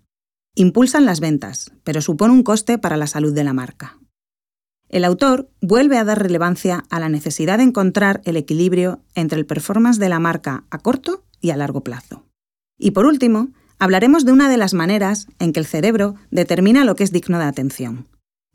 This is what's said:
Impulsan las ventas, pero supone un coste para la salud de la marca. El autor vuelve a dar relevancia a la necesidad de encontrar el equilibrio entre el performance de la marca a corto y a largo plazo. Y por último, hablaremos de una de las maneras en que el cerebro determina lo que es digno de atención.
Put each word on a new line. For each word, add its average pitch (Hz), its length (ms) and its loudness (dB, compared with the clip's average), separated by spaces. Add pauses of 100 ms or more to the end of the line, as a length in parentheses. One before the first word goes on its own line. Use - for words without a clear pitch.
(560)
Impulsan 254 500 4
las 175 140 0
ventas, 147 520 -6 (120)
pero 156 180 -4
supone 196 320 2
un 254 80 8
coste 220 380 0
para 165 180 -4
la 147 80 -4
salud 147 300 -2
de 147 80 0
la 139 100 -2
marca. 127 460 -10 (920)
El 180 160 0
autor 254 460 0 (100)
vuelve 247 380 4
a 220 40 2
dar 214 200 0
relevancia 175 680 -2
a 170 100 -4
la 160 100 -4
necesidad 156 500 -2
de 262 60 4
encontrar 196 600 0
el 165 100 -4
equilibrio 180 680 -2 (100)
entre 156 240 -4
el 151 80 -2
performance 214 540 0
de 190 100 0
la 165 80 -2
marca 165 540 -4
a 160 80 -12
corto 339 440 -4 (160)
y 165 120 -4
a 143 60 -4
largo 139 260 -6
plazo. - 400 -16 (560)
Y 202 120 0
por 202 160 2
último, 254 420 0 (300)
hablaremos 220 440 4
de 247 80 4
una 269 180 6
de 254 80 2
las 202 180 0
maneras 196 520 -2 (120)
en 170 120 -2
que 165 80 -4
el 156 60 -2
cerebro 202 480 -2 (160)
determina 190 560 2
lo 196 100 2
que 202 80 -2
es 185 80 0
digno 170 280 -2
de 156 60 -2
atención. 127 640 -6 (480)